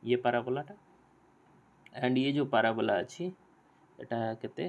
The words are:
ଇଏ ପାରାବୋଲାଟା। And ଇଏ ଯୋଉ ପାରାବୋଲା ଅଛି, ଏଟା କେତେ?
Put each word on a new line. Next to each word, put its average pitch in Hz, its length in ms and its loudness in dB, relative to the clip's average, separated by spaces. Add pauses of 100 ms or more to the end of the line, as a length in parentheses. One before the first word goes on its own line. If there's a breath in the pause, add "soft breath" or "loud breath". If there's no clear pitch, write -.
ଇଏ 120 140 2
ପାରାବୋଲାଟା। 123 580 -2 (1200)
And 127 220 2
ଇଏ 139 140 2
ଯୋଉ 143 140 2
ପାରାବୋଲା 113 520 4
ଅଛି, - 300 -6 (680)
ଏଟା 117 200 -6 (160)
କେତେ? - 340 -8